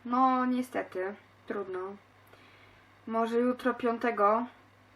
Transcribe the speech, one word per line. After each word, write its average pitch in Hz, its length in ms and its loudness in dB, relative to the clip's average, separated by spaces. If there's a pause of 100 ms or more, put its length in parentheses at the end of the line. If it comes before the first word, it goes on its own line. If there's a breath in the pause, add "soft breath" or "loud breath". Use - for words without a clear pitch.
No 254 400 2
niestety, 208 720 -4 (320)
trudno. 190 320 -6 (1300 soft breath)
Może 226 300 0
jutro 247 360 2
piątego. 233 720 2 (500)